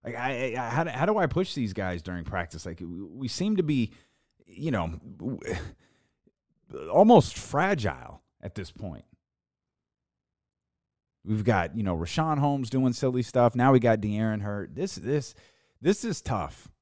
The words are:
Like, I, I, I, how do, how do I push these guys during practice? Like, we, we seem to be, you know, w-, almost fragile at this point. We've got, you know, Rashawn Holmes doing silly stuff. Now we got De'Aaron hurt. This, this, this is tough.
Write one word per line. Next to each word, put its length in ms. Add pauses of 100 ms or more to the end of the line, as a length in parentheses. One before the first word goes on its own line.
Like, 120
I, 420
I, 40
I, 80
how 140
do, 60
how 160
do 120
I 100
push 260
these 180
guys 300
during 240
practice? 400
Like, 160
we, 220
we 260
seem 260
to 80
be, 300 (520)
you 240
know, 300 (180)
w-, 220 (1500)
almost 460
fragile 840 (200)
at 120
this 160
point. 360 (2250)
We've 220
got, 320
you 60
know, 120
Rashawn 420
Holmes 320
doing 220
silly 320
stuff. 320
Now 160
we 80
got 220
De'Aaron 400
hurt. 340
This, 200
this, 380 (480)
this 220
is 180
tough. 460 (140)